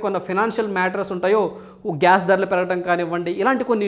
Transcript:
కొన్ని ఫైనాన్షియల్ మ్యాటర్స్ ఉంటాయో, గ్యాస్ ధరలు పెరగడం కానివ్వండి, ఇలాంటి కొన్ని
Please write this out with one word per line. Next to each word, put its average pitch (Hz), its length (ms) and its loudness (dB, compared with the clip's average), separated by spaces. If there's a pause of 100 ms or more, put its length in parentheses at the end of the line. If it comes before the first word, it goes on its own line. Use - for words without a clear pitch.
కొన్ని 196 240 -2
ఫైనాన్షియల్ 214 520 -2
మ్యాటర్స్ 190 360 -2
ఉంటాయో, 196 280 2 (600)
గ్యాస్ 180 260 6
ధరలు 190 220 2
పెరగడం 180 380 0
కానివ్వండి, 175 420 -2 (120)
ఇలాంటి 254 260 2
కొన్ని 214 180 0